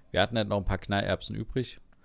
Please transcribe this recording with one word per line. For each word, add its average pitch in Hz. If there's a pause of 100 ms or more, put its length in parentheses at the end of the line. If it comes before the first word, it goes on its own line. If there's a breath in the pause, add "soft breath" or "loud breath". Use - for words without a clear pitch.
(100)
wir 90
hatten 117
halt 107
noch 104
ein 98
paar 98
Knallerbsen 101
übrig. - (240 soft breath)